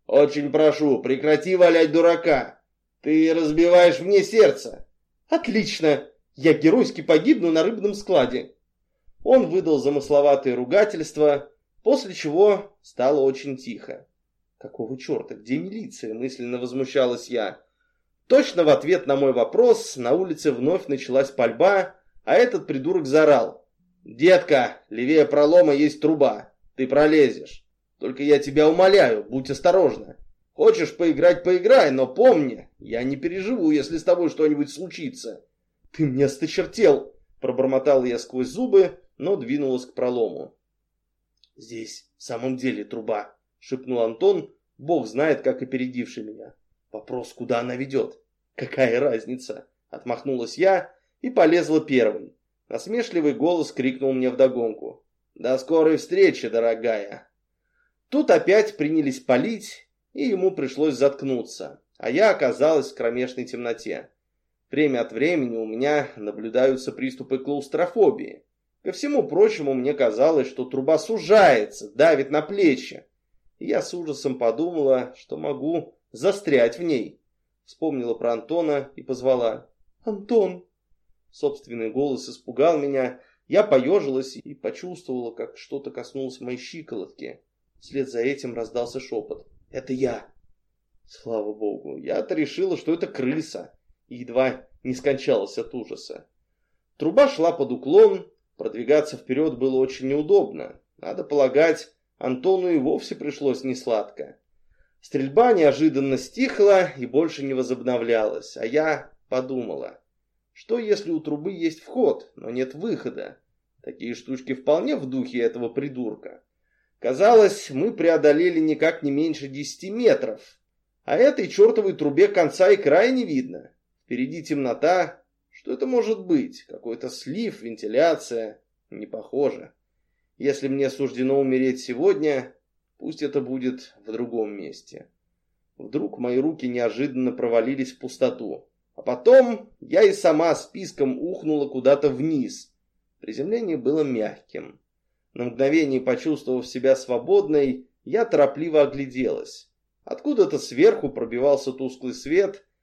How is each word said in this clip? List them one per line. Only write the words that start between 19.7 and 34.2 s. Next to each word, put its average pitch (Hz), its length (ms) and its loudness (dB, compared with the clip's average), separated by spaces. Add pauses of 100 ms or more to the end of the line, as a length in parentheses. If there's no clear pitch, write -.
на 123 160 -2
улице 165 380 0
вновь 135 380 -2
началась 135 420 -2
пальба, 180 640 2 (300)
а 131 100 2
этот 226 320 2
придурок 151 400 -2
заорал: 143 580 4 (400)
"Детка, 143 840 2
левее 131 340 2
пролома 147 480 6
есть 147 280 2
труба, 139 520 2 (220)
ты 131 140 -4
пролезешь. 143 760 2 (360)
Только 131 240 -6
я 143 160 6
тебя 143 280 2
умоляю, 165 540 6
будь 127 280 -6
осторожна. 139 640 2 (360)
Хочешь 220 440 4
поиграть – 170 480 2
поиграй, 180 480 6
но 131 160 0
помни, 151 600 2 (120)
я 117 240 -6
не 135 100 -4
переживу, 180 560 -2
если 151 280 0
с 151 60 -10
тобой 175 260 2